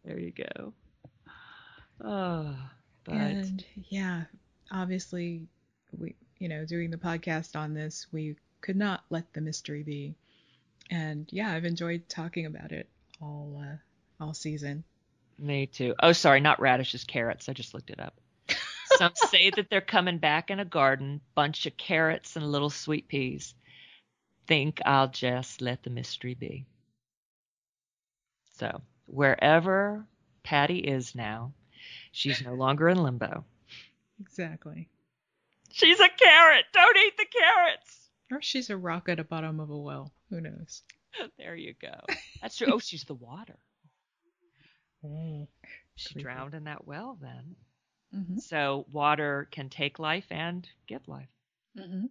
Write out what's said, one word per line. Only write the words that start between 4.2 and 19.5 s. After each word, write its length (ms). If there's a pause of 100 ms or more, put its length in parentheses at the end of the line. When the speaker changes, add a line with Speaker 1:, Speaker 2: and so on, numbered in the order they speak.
Speaker 2:
obviously, 720 (540)
we, 200 (220)
you 100
know, 160
doing 260
the 60
podcast 580
on 200
this, 360
we 260 (260)
could 140
not 340
let 220
the 80
mystery 420
be. 320 (760)
And, 400
yeah, 220
I've 140
enjoyed 420
talking 380
about 260
it 160 (320)
all, 420
uh, 600
all 100
season. 500 (540)
Speaker 1:
Me 280
too. 360
Oh, 100
sorry, 280
not 200
radishes, 440
carrots. 440
I 40
just 220
looked 160
it 100
up. 140 (340)
Speaker 2:
<laughs> 60 (420)
Speaker 1:
Some 180
say 360